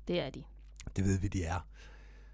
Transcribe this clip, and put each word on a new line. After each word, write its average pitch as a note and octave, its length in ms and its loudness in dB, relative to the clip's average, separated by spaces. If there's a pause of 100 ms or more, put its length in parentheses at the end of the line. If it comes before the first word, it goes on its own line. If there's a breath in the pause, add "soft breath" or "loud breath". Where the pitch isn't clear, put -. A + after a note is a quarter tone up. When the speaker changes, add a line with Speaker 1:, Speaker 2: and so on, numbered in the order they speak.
Speaker 1:
Det F3 120 4
er C3+ 100 2
de. C3 140 -6 (520)
Speaker 2:
Det F#2+ 100 6
ved G2 140 6
vi, F#2 80 4
de F#2 160 2
er. E2+ 240 2 (680 soft breath)